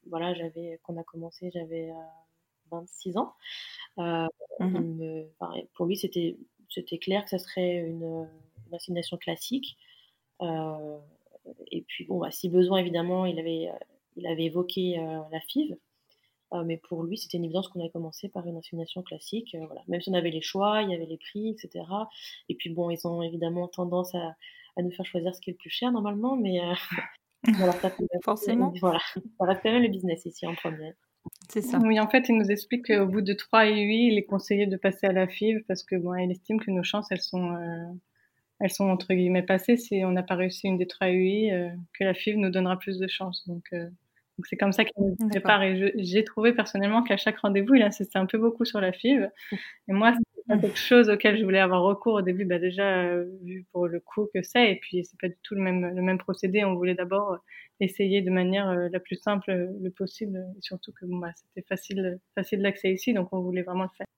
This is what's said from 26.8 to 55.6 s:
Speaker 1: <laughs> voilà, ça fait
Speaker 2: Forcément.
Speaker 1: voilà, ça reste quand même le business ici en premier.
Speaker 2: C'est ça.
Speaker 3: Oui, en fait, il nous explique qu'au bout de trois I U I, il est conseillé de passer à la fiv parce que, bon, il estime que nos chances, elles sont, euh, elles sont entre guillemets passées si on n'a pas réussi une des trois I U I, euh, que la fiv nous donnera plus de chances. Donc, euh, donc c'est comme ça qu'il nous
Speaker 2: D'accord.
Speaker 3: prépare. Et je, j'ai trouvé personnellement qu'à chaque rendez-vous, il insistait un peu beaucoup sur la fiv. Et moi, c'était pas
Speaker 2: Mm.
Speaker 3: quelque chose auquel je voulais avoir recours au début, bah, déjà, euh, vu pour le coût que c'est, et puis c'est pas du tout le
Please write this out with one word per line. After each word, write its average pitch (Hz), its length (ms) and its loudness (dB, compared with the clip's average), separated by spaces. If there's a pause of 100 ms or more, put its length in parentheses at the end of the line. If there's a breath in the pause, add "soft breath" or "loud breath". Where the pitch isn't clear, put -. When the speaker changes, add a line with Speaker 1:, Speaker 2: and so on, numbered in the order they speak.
Speaker 1:
<laughs> 185 260 6
voilà, 175 40 4
ça - 180 0
fait - 140 -4 (200)
Speaker 2:
Forcément. 214 560 2
Speaker 1:
voilà, 170 200 2 (140)
ça - 300 -4
reste 185 180 2
quand 220 100 2
même 247 100 6
le 233 60 6
business 180 380 -2
ici 170 200 -10
en 165 80 -4
premier. 160 380 -8 (560)
Speaker 2:
C'est 208 140 -4
ça. 247 200 0
Speaker 3:
Oui, 220 180 6
en 214 80 2
fait, 254 200 4
il 233 80 6
nous 202 140 4
explique 240 360 -2
qu'au 208 200 4
bout 190 140 0
de 196 120 0
trois 220 340 6
I 214 60 4 (100)
U 208 100 2
I, 233 200 6
il 208 60 4
est 202 60 -2
conseillé 202 420 0
de 190 100 -2
passer 196 300 0
à 190 60 4
la 185 160 4
fiv 214 400 0
parce 185 160 -2
que, 185 120 -2
bon, 180 180 -2
il 180 160 0
estime 214 300 -2
que 208 100 -6
nos 185 120 0
chances, 208 280 -2
elles 185 100 -4
sont, 180 340 -4
euh, 170 380 -8 (680)
elles 196 100 2
sont 196 180 0
entre 185 260 0
guillemets 180 280 4
passées 190 340 4
si 202 280 -2
on 185 60 2
n'a 180 120 2
pas 185 120 -2
réussi 185 340 -2
une 185 100 2
des 180 80 2
trois 185 220 -2
I 180 60 4
U 185 140 6
I, 208 240 2
euh, 175 180 0 (280)
que 196 60 0
la 190 100 4
fiv 208 220 -2
nous 196 140 4
donnera 185 280 2
plus 190 200 -6
de 185 80 -2
chances. 185 400 -6
Donc, 175 260 -8
euh, 175 120 -6 (540)
donc - 80 -10
c'est - 100 -8
comme 196 160 2
ça 220 120 4
qu'il 214 100 -4 (100)
nous 196 60 4
Speaker 2:
D'accord. 214 200 0
Speaker 3:
prépare. 202 320 4
Et 190 160 2
je, 196 80 2 (100)
j'ai 196 280 2
trouvé 226 300 4
personnellement 208 480 2
qu'à 202 160 2
chaque 214 200 -2
rendez-vous, 202 360 4
il 240 80 10
insistait 196 360 2
un 190 80 4
peu 220 120 0
beaucoup 233 260 2
sur 214 160 -2
la 185 120 2
fiv. 277 380 4 (580 loud breath)
Et 196 40 0
moi, 220 220 8
c'était - 340 -2
pas 214 80 6
Speaker 2:
Mm. 202 60 6
Speaker 3:
quelque 196 160 0
chose 240 300 8
auquel 208 300 4
je 220 60 2
voulais 190 160 6
avoir 185 240 6
recours 202 300 4
au 202 80 2
début, 185 220 0
bah, 180 140 2
déjà, 185 460 2
euh, 175 220 0 (160)
vu 180 300 -10
pour 175 140 0
le 170 140 -2
coût - 340 -4
que 185 80 0
c'est, 226 300 4
et 180 40 0
puis 180 280 -4
c'est - 160 -20
pas 185 80 -2
du 175 160 -6
tout - 100 -8
le 196 60 -2